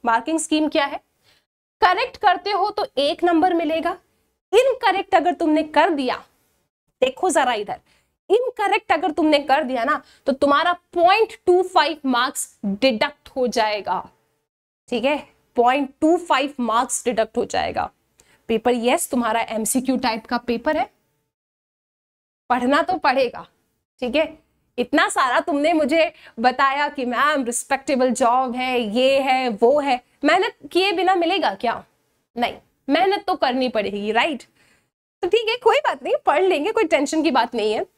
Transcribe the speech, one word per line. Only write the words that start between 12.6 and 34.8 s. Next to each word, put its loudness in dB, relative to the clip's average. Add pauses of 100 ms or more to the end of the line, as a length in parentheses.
डिडक्ट -2
हो 0
जाएगा, -2 (880)
ठीक -4
है? 0 (400)
पॉइंट 2 (120)
टू 4
फ़ाइव -2
मार्क्स -2
डिडक्ट -2
हो -2
जाएगा। -4 (580)
पेपर, 0
यस, 0
तुम्हारा -2 (100)
एमसीक्यू -2
टाइप -4
का -4
पेपर -2
है, -2 (1600)
पढ़ना 2
तो -4
पड़ेगा, -2 (560)
ठीक -2
है? -2 (400)
इतना 0
सारा 0
तुमने 0
मुझे 0 (280)
बताया 2
कि -6
मैम 0
रिस्पेक्टेबल -2
जॉब 0
है, -2
ये 2
है, 0
वो 4
है, -2 (240)
मेहनत 2 (160)
किए 2
बिना 2
मिलेगा 0
क्या? -6 (540)
नहीं, -4 (320)
मेहनत 2
तो 0
करनी 0
पड़ेगी, -4
राइट? 0 (800)